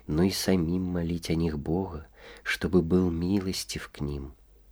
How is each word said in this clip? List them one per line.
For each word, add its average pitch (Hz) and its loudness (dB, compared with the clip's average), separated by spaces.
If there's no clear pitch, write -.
но 78 2
и 95 4
самим 92 2
молить 87 -2
о 82 2
них 80 0
Бога, 82 -4
чтобы 90 2
был 90 4
милостив 90 -2
к - -14
ним. 69 -6